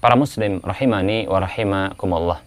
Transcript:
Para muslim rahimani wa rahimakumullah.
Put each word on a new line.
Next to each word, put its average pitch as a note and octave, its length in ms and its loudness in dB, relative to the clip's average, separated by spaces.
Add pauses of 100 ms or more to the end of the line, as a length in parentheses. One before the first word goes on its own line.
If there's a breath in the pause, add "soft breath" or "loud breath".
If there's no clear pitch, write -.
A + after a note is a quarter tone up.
Para A#2+ 160 6
muslim A2 400 -2
rahimani G#2 640 -2
wa F#2+ 160 0
rahimakumullah. F#2+ 1080 -2